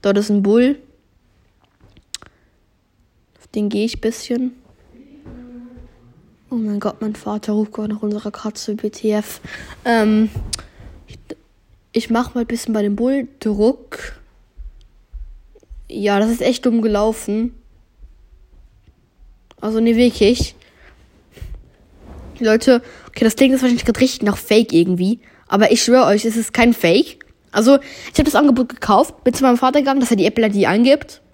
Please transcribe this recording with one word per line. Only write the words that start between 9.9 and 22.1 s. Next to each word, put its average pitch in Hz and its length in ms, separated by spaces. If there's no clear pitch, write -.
ich, - 100
ich - 200
mach 233 240
mal 240 80
ein 226 40
bisschen 233 260
bei 214 100
dem 208 120
Bull 247 320
Druck. 214 720
Ja, 202 320
das 220 100
ist 233 100
echt - 260
dumm 226 160
gelaufen. 220 720
Also, 220 200
nee, 233 160
wirklich. 233 580